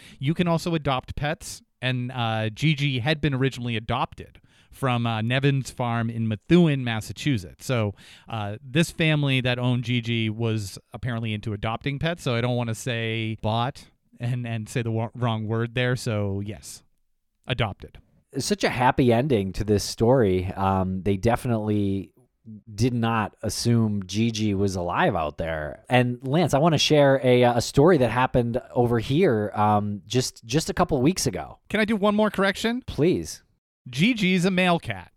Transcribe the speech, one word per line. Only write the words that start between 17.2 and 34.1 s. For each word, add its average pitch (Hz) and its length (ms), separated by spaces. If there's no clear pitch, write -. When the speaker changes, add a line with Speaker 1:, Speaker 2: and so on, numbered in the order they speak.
Speaker 1:
adopted. 117 520
Speaker 2:
It's 139 120
such 202 200
a 208 40
happy 127 440
ending 113 400
to 110 120
this 101 200
story. 107 680
Um, 95 480
they 101 140
definitely 104 960
did 123 200
not 113 480
assume 110 640
Gigi 107 480
was 98 200
alive 98 400
out 78 220
there. 80 540
And 123 360
Lance, 143 280
I 135 40
wanna 156 200
share 139 440
a, 123 220
uh, 120 140
a - 20
story 151 380
that 120 120
happened 120 500
over 120 240
here, 113 560
um, 104 520
just, 123 380
just 131 260
a 180 40
couple 160 280
weeks 185 240
ago. - 320
Speaker 1:
Can 202 120
I 214 40
do 214 120
one 202 180
more 214 160
correction? 226 560
Speaker 2:
Please. 135 560
Speaker 1:
Gigi's 185 540